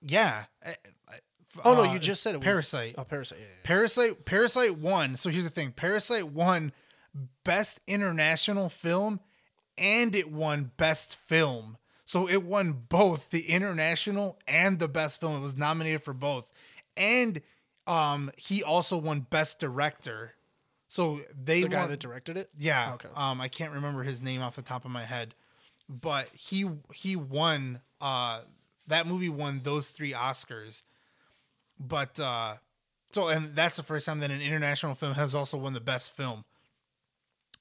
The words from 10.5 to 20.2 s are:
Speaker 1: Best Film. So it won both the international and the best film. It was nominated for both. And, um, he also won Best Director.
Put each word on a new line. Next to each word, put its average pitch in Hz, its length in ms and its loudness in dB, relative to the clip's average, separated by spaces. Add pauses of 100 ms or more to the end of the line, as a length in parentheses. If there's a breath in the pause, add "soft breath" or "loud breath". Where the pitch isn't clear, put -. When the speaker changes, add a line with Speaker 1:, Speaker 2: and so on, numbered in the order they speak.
Speaker 1:
Best - 420 2
Film. 123 580 0 (300 soft breath)
So 180 220 2
it 190 140 4
won 175 440 0
both 175 440 4
the 165 160 0
international 180 920 0 (100)
and 175 300 4
the 160 100 0
best 147 320 -2
film. 156 180 -2
It - 20 -4
was 139 180 -6
nominated 156 460 0
for 143 100 -8
both. 131 400 -6 (420 loud breath)
And, 214 460 2 (460 soft breath)
um, 147 500 0
he 196 240 -4
also 170 380 2
won 151 220 -2
Best 156 380 2
Director. 127 760 -4 (520)